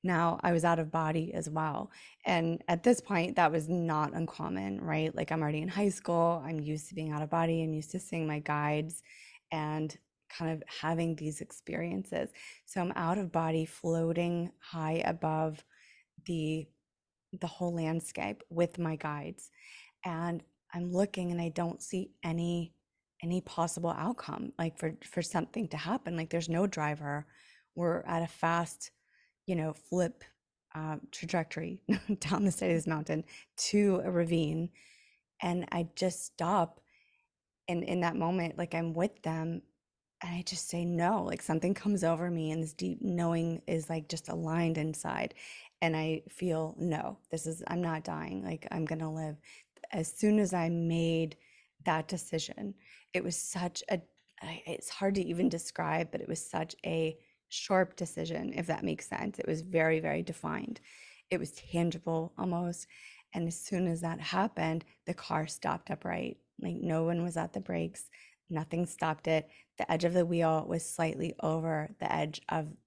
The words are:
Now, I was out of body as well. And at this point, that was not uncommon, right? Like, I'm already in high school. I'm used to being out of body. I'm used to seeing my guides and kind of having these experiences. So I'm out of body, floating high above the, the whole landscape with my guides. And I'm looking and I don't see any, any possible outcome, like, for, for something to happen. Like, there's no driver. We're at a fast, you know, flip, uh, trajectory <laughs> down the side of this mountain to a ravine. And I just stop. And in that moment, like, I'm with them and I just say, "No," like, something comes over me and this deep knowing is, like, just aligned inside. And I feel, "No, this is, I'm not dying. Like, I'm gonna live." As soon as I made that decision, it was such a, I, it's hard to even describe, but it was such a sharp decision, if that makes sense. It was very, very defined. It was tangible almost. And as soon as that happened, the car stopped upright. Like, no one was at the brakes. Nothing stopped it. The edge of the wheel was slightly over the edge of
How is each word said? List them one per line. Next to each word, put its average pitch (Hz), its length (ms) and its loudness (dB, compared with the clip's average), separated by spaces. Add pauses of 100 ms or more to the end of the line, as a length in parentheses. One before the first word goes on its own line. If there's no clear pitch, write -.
Now, 170 400 4
I 175 80 6
was 165 120 4
out 170 160 6
of 156 120 -2
body 160 420 0
as 160 160 -2
well. 156 420 -2 (340)
And 165 420 2
at 175 160 2
this 240 180 8
point, 180 340 0
that 165 160 6
was 156 160 0
not 160 460 2
uncommon, 165 680 -4
right? 156 340 0
Like, 160 160 -2
I'm 160 100 0
already 151 200 0
in 170 60 -2
high 196 220 2
school. 170 560 2
I'm 160 140 -2
used 151 300 -4
to 190 60 -14
being 156 160 -2
out 151 120 0
of 151 80 -4
body. 165 320 4
I'm 160 100 0
used 156 180 -4
to 185 80 -4
seeing 165 280 -2
my 151 120 0
guides 151 600 0 (500)
and 156 440 -2 (340)
kind 160 220 -2
of 156 100 -4 (200)
having 165 340 2
these 156 260 -6
experiences. - 880 -4 (360)
So - 160 -4
I'm 175 140 0
out 170 220 2
of 185 140 -2
body, 160 340 2
floating 170 920 0
high 160 460 0
above 156 580 0 (640)
the, 156 420 -2 (720)
the 175 80 -4
whole 175 260 -2
landscape - 760 -2
with 170 280 2
my 160 200 0
guides. 151 520 -6 (560)
And 170 380 -2 (300)
I'm 175 180 -2
looking 180 400 2
and 175 100 0
I 170 80 0
don't 170 320 -2
see 190 300 -4 (120)
any, 170 500 0 (500)
any 180 180 0
possible 170 560 0
outcome, - 640 -4
like, 165 180 -2
for, 160 160 -2 (160)
for 175 140 -2
something 170 460 -2
to 151 80 -6
happen. 170 380 -2
Like, 165 140 -2
there's 165 200 0
no 175 180 4
driver. 147 580 -2 (480)
We're 170 320 2
at 165 160 0
a 165 60 0
fast, - 640 0 (540)
you 185 100 0
know, 156 180 0
flip, - 520 -2 (500)
uh, 156 220 -4 (140)
trajectory 165 680 -4 (220)
<laughs> 208 180 0
down 196 240 2
the 190 80 6
side 185 180 0
of 170 60 6
this 160 120 2
mountain 156 360 0 (320)
to 202 480 4
a 185 80 0
ravine. 165 580 2 (720)
And 175 300 0
I 170 240 0
just 180 300 0
stop. 170 560 2 (880)
And 175 140 0
in 180 180 0
that 165 140 2
moment, 170 420 0
like, 170 180 -2
I'm 165 180 0
with 180 300 0
them 165 380 -2 (640)
and 175 120 -6
I 180 120 -4
just - 220 -6
say, 170 140 -2
"No," 175 400 4
like, - 200 -2
something 160 320 2
comes 202 280 2
over 165 280 2
me 160 200 0
and 160 120 0
this 156 100 -6
deep 180 280 -4
knowing 170 640 2
is, 165 220 0
like, 160 200 -4
just 165 200 -6
aligned 165 480 2
inside. - 560 -2 (480)
And 165 140 2
I 156 340 0
feel, 160 500 -2
"No, 160 400 -2 (100)
this 160 160 -4
is, 165 220 -6
I'm 175 140 -2
not 160 220 -2
dying. 175 400 -4
Like, 165 280 -6
I'm 160 140 0
gonna 160 280 -4
live." 156 220 -4 (560)
As 165 200 -2
soon 214 280 6
as 185 140 4
I 165 160 2
made 165 680 2 (480)
that 160 220 2
decision, 185 680 -4 (400)
it 180 100 0
was 180 140 -2
such - 540 -4
a, 175 100 0 (400)
I, 160 240 -10
it's - 240 -8
hard 196 260 0
to 190 60 2
even 170 280 2
describe, 165 600 0
but - 100 -4
it - 60 -6
was - 220 -4
such - 260 -4 (100)
a 160 320 0 (320)
sharp 185 460 2
decision, 165 600 -4
if 170 120 -2
that 160 160 -2
makes 160 240 -2
sense. - 320 -4
It - 80 -2
was 160 140 0
very, 160 380 4
very 160 240 0
defined. - 580 -4 (480)
It 180 100 0
was 156 120 -6
tangible 170 840 -2
almost. 175 500 -2 (460)
And 170 140 -2
as 165 120 -4
soon 185 280 0
as 165 140 0
that 165 180 -2
happened, 165 640 0 (220)
the 175 80 -4
car 156 340 -2
stopped - 440 -4
upright. - 460 -4 (220)
Like, 175 180 -4
no 165 260 0
one 170 200 0
was 170 140 -4
at 170 160 -2
the 196 80 -4
brakes. 170 480 -4 (400)
Nothing 165 360 -2
stopped 160 420 -2
it. 160 200 4 (300)
The - 140 -4
edge 165 140 4
of 170 80 4
the 180 120 6
wheel 165 420 4
was 170 160 -2
slightly - 580 -2
over 160 580 0
the - 120 0
edge 151 380 0
of 160 180 0 (200)